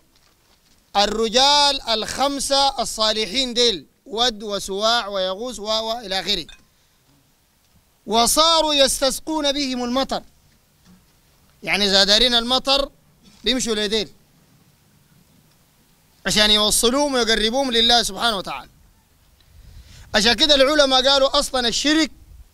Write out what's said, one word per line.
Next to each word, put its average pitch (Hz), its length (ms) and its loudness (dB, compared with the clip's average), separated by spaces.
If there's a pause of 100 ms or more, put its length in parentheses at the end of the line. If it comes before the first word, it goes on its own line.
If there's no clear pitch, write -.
(960)
الرجال 254 840 2
الخمسة 269 1000 -2
الصالحين 220 720 -4
ديل، 214 320 0 (200)
ود 233 380 -4
وسواع 208 640 -4
ويغوث 202 520 -8
و، 196 40 -14
و 220 360 -6
إلى 190 200 -6
آخره. 175 400 -6 (1500)
وصاروا 311 640 2
يستسقون 285 800 0
بهم 262 320 -4
المطر. 240 400 -4 (1400)
يعني 185 220 0
إذا 196 180 4
دارين 220 300 2
المطر 262 580 -2 (520)
بيمشوا 226 320 -2
لديل 208 340 -4 (2250)
عشان 214 260 4
يوصلوهم 240 600 2
ويقربوهم 226 580 0
لله 233 320 2
سبحانه 208 340 -4
وتعالى. 147 320 -10 (1500)
عشان 214 180 2
كده 294 220 2
العلماء 269 540 4
قالوا 277 300 2
أصلًا 254 280 -2
الشرك 302 440 0 (420)